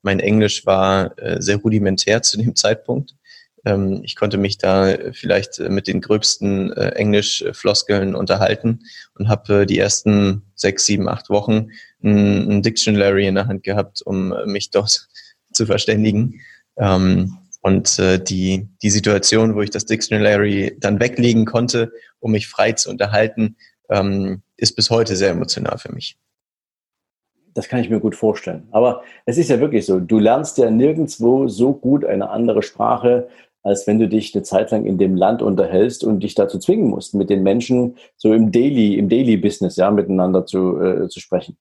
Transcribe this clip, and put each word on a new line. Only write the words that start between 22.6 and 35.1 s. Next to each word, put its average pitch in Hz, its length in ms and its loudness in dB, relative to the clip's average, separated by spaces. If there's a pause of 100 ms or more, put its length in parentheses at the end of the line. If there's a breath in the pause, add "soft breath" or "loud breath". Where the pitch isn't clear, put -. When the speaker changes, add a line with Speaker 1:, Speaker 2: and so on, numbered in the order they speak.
Speaker 1:
zu - 160 -4
unterhalten, 107 680 -2 (340 soft breath)
ähm, 98 520 -2 (140)
ist - 200 -2
bis - 140 -2
heute 110 260 2
sehr 95 140 2
emotional - 460 -4
für - 160 -14
mich. - 240 -14 (1400)
Speaker 2:
Das 113 120 -6
kann 123 140 -2
ich 101 100 -4
mir 110 80 2
gut 107 160 -2
vorstellen. 92 560 -4
Aber 113 320 2 (240 loud breath)
es 120 120 -2
ist 170 120 2
ja 123 80 4
wirklich 120 260 0
so, 95 140 2
du 104 220 2
lernst 123 380 0
ja 117 120 4
nirgendwo 131 800 2
so 117 240 0
gut 135 320 0
eine 98 260 -2
andere 110 320 0
Sprache, 120 640 0 (360 loud breath)
als 101 240 0
wenn 107 100 2
du 110 100 2
dich 107 260 -2
eine 98 100 -2
Zeit - 260 0
lang 107 160 -2
in 98 100 -2
dem 95 200 2